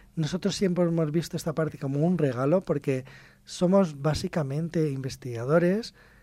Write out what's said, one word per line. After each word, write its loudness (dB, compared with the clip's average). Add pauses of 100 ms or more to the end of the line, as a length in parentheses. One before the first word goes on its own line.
(160)
nosotros -2
siempre 2
hemos 0
visto -2
esta -4
parte -2
como 0
un 2
regalo 2
porque -2 (400)
somos 2
básicamente -2
investigadores 0 (280)